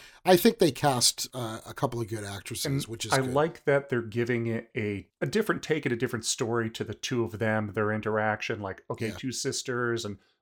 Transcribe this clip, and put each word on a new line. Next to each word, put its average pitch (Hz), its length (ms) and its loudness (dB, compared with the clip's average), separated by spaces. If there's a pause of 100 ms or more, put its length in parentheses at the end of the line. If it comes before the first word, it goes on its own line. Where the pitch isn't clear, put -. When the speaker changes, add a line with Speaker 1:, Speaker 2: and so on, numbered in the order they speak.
(240)
Speaker 1:
I 185 120 10
think 226 220 6
they 165 120 6
cast, - 640 2
uh, 113 320 -6
a - 80 -14
couple 120 260 -2
of 113 60 -4
good 107 180 -6
actresses, 98 420 -8
Speaker 2:
And 135 180 0
Speaker 1:
which 113 200 -8
is 113 80 -4
Speaker 2:
I 135 100 6
Speaker 1:
good. 127 120 -2
Speaker 2:
like 160 300 0
that 139 240 2
they're 120 140 0
giving 117 440 -2
it 113 300 -4
a, 104 320 -4 (120)
a - 60 -2
different 185 380 0
take 156 220 0
and 123 60 0
a 117 40 0
different 117 280 -2
story 113 460 0
to - 140 -6
the 101 100 -8
two 120 300 -2
of 104 160 -6
them, 107 340 0
their 107 160 2
interaction. 107 720 0
Like, 98 300 -8
okay, 117 180 -4
Speaker 1:
Yeah. 95 80 -6
Speaker 2:
two 131 160 -6
sisters, 120 720 -2
and 104 140 -8 (240)